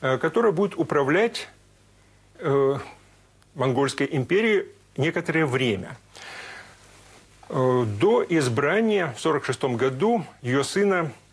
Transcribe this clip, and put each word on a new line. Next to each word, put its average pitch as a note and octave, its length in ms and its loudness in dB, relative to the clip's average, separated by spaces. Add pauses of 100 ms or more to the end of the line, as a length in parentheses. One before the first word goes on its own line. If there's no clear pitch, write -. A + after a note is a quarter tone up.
э, C3 160 0
которая G#3 340 2
будет F#3 240 0
управлять, E3 720 0 (880)
э, C#3 400 2 (760)
Монгольской C3+ 560 0
империей F#3 560 0 (300)
некоторое D#3+ 500 0
время, A#2+ 500 -2 (1500)
э, B2+ 360 2 (160)
до A3+ 280 4
избрания E3 880 0
в - 40 -16
сорок D3 240 0
шестом B2+ 320 -2
году C#3 480 0 (180)
ее C3 200 0
сына F#3 480 0 (220)